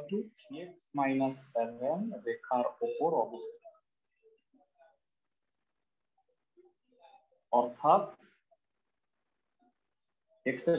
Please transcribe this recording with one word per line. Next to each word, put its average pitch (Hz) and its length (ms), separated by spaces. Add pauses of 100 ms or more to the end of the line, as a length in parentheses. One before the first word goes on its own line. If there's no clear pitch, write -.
to 196 80 (220)
three 143 220 (100)
x - 20 (260)
minus 135 380 (160)
seven 120 460 (280)
রেখার 123 400 (200)
উপর 135 240 (140)
অবস্থিত, - 400 (4000)
অর্থাৎ 147 440 (2500)
এক্স 131 200
এর 160 80